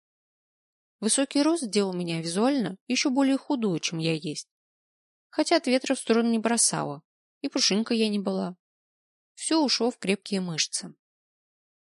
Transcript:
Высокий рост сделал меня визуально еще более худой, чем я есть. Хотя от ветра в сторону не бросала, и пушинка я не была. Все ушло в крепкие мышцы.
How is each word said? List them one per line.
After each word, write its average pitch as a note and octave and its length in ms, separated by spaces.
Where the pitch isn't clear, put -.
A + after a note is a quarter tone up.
Высокий C4+ 420
рост D#4+ 220
сделал G3 300
меня E3+ 280
визуально F#3+ 560
еще B3+ 220
более C4+ 280
худой, A3 420
чем E3 200
я D#3+ 140
есть. D3+ 340
Хотя D#4 280
от D#4 100
ветра B3+ 280
в - 40
сторону A#3 300
не A3+ 100
бросала, D#3 640
и C#4 80
пушинка A3+ 440
я A3 160
не G#3 100
была. F#3+ 360
Все D#4+ 300
ушло A#3 260
в A#3+ 80
крепкие F#3+ 440
мышцы. E3+ 520